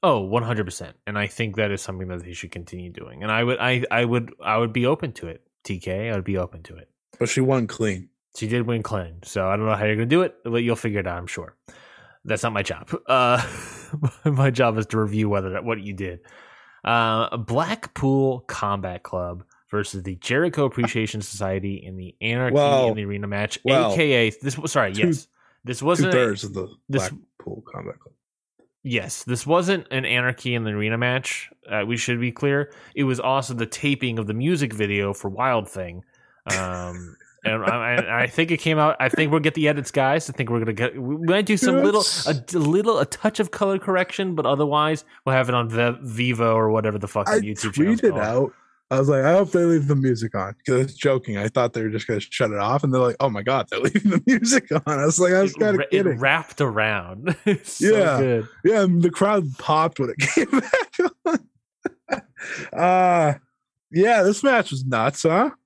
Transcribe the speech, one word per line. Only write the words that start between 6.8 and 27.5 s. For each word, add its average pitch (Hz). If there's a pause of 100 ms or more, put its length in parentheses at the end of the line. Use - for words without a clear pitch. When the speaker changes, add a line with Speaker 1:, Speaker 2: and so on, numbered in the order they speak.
Speaker 2:
But 117
she -
won 131
clean. 98 (280)
Speaker 1:
She 110
did 117
win 117
clean. 87
So 95
I 98
don't 107
know 110
how 104
you're 107
gonna 113
do 160
it, -
but 117
you'll 117
figure 104
it 92
out, 87
I'm 87
sure. - (680)
That's 107
not 117
my 101
job. - (180)
Uh, 123 (480)
<laughs> 151
my 139
job 117
is 107
to 110
review 107
whether, 95
what 113
you 101
did. 92 (640)
Uh, 113
Blackpool 135
Combat 95
Club 90 (280)
versus 98
the 95
Jericho 151
Appreciation 113
Society 98
in 95
the 92
Anarchy 123
Speaker 2:
Well, 139
Speaker 1:
in 107
the 107
Arena 101
match, 101
Speaker 2:
well, 127
Speaker 1:
A 95
K 131
A, - (120)
this, 131 (100)
sorry, 113
Speaker 2:
two-, 110
Speaker 1:
yes. 151 (380)
This 123
wasn't 170
a, -
Speaker 2:
two-thirds 110
of 101
the 92 (200)
Speaker 1:
this 110
Speaker 2:
Blackpool -